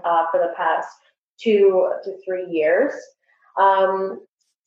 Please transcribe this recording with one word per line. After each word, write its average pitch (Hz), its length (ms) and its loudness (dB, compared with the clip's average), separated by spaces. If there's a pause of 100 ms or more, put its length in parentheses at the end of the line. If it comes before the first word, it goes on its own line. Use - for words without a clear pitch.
uh, 165 260 0
for 180 100 0
the 170 160 -2
past 165 320 -2 (520)
two 196 500 4 (140)
to 196 200 -12
three 185 220 -6
years. 170 460 0 (640)
Um, 190 640 0 (460)